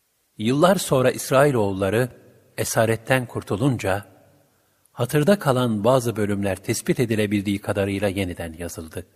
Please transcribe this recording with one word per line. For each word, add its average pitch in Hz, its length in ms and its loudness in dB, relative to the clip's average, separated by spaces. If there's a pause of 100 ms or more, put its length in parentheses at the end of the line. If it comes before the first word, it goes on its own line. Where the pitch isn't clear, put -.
(380)
Yıllar 147 380 4
sonra 139 360 2
İsrailoğulları 113 1000 2 (480)
esaretten 117 680 0
kurtulunca, 104 800 -2 (880)
hatırda 151 480 0
kalan 123 440 0
bazı 120 320 2
bölümler 101 400 -2
tespit - 440 -4
edilebildiği 104 600 0
kadarıyla 98 460 -2
yeniden 90 460 -6
yazıldı. 85 520 -12 (100)